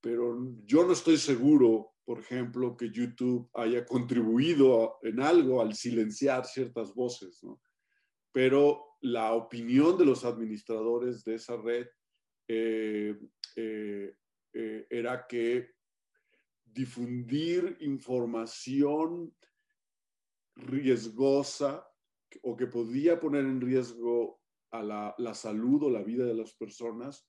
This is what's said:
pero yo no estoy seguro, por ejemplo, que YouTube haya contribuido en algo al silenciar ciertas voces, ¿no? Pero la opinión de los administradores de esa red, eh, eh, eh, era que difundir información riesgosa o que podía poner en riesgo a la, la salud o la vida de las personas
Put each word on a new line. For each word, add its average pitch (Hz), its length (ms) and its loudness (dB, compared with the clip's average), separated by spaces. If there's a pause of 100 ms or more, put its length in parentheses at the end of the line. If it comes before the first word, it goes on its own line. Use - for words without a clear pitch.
pero 120 540 -4 (100)
yo 143 200 6
no 180 80 4
estoy 160 240 4
seguro, 127 760 6 (100)
por 117 160 -8
ejemplo, 120 560 -4
que 117 140 -6
YouTube 120 640 -4
haya 120 320 -2
contribuido 123 1160 4
en 113 180 -2
algo 139 400 4
al 110 140 -2
silenciar 120 680 -2
ciertas 120 500 -8
voces, 117 480 -6
¿no? - 180 -16 (720)
Pero 143 680 4
la 113 320 0
opinión 123 640 2
de 175 80 8
los 123 200 4
administradores 113 1000 -4
de 113 120 -4
esa 117 220 -10
red, 120 300 -4 (600)
eh, 110 680 -2 (400)
eh, 107 600 -8 (380)
eh, 110 360 -8
era 120 380 -6
que 120 480 -2 (920)
difundir 127 1160 -4
información 139 1500 -4 (1200)
riesgosa 135 1300 0 (540)
o 120 140 -6
que 120 120 -2
podía 131 520 0
poner 143 260 0
en 131 160 -2
riesgo 120 800 -2 (300)
a 113 100 -10
la, 104 360 -8
la 113 160 -8
salud 117 500 0
o 143 60 0
la 113 120 0
vida 120 240 -4
de 120 80 -2
las 110 200 -8
personas 117 760 -12